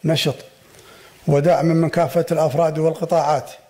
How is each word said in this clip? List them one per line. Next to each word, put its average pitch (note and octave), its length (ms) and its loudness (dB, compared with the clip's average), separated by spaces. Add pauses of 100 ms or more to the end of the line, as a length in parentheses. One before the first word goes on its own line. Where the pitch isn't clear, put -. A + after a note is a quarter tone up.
نشط D#3 320 -2 (920)
ودعم D3 380 2
من E3 240 2
كافة E3+ 420 0
الأفراد D#3 480 0
والقطاعات D#3 720 -2 (180)